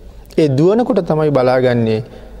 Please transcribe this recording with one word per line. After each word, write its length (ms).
ඒ 160
දුවනකොට 540
තමයි 280
බලාගන්නේ 720